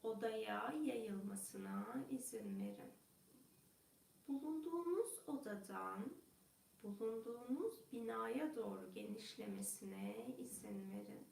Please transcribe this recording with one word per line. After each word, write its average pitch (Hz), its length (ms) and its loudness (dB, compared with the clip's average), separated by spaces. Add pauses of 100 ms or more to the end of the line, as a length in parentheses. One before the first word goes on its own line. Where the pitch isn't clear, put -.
odaya 220 680 2 (100)
yayılmasına 202 1300 0
izin 208 480 -2
verin. 202 320 -2 (1400)
Bulunduğunuz 339 1000 2
odadan 202 880 -2 (720)
bulunduğunuz 226 1080 0
binaya 233 640 2
doğru 190 380 0
genişlemesine 208 1500 -2
izin 196 520 -4
verin. 202 400 -6